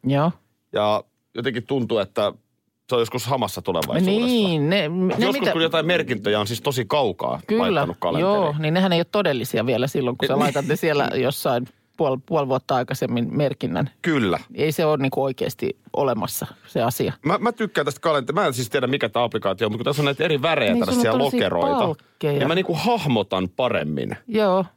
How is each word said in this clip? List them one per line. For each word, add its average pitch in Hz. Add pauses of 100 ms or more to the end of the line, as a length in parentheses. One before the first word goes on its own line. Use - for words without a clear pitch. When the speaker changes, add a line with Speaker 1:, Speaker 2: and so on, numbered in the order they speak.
Speaker 1:
Joo. 143 (400)
Speaker 2:
Ja 104 (300)
jotenkin 120
tuntuu, 120
että 101 (560)
se 127
on 120
joskus 117
hamassa 123
tulevaisuudessa. 185
Speaker 1:
Niin, 180
ne, 180
ne 185
Speaker 2:
Joskus, 240
Speaker 1:
mitä 208
Speaker 2:
kun 165
jotain 160
merkintöjä 113
on 101
siis 113
tosi 123
kaukaa 98
Speaker 1:
Kyllä, 226
Speaker 2:
laittanut 165
kalenteriin. 170
Speaker 1:
joo, 160
niin 156
nehän 185
ei 165
ole 170
todellisia 131
vielä 123
silloin, 127
kun 139
sä 131
Speaker 2:
Niin. 139
Speaker 1:
laitat 139
ne 147
siellä 147
jossain 127 (280)
puol-, 131 (100)
puoli 147
vuotta 131
aikaisemmin 120
merkinnän. - (120)
Speaker 2:
Kyllä. 123 (160)
Speaker 1:
Ei 151
se 170
ole 151
niinku 135
oikeasti - (160)
olemassa, - (200)
se 127
asia. 120 (100)
Speaker 2:
Mä, 175
mä 233
tykkään 202
tästä 143
kalenteri-, 147
mä 190
en 135
siis 120
tiedä, 127
mikä 131
tää 120
applikaatio 107
on, 107
mutta 113
kun 139
tässä 147
on -
näitä 139
eri 147
värejä 147
Speaker 1:
Niin, 233
Speaker 2:
tällaisia 233
Speaker 1:
sulla 262
on 269
tällaisia 240 (100)
Speaker 2:
lokeroita, 277
Speaker 1:
palkkeja. 156
Speaker 2:
niin 139
mä 165
niinku 180
hahmotan 143
paremmin. 76 (120)
Speaker 1:
Joo. 196 (120)